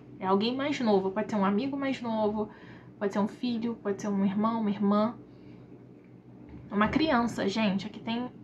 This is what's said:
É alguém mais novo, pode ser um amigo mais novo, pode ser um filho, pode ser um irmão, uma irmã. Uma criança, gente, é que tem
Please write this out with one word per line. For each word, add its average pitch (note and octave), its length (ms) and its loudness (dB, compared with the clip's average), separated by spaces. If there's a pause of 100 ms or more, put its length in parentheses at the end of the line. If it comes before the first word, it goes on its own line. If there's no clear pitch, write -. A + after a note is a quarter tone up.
(180)
É F#3 80 -6
alguém G#3 300 4
mais C#4 240 0
novo, G3 320 4
pode G#3+ 180 -2
ser A3 60 -2
um G3 80 2
amigo A3+ 320 2
mais C4+ 260 -2
novo, G#3+ 480 0 (480)
pode G3+ 140 -2
ser G#3 80 0
um G3 80 2
filho, A#3 560 -4
pode G3+ 180 -2
ser G#3+ 60 -4
um G3 160 2
irmão, G#3+ 380 2
uma G#3 80 0
irmã. G#3 480 2 (1500)
Uma G#3 160 4
criança, A#3+ 600 2
gente, G3+ 380 0
é - 20 -10
que - 100 -14
tem A#3 320 -6 (120)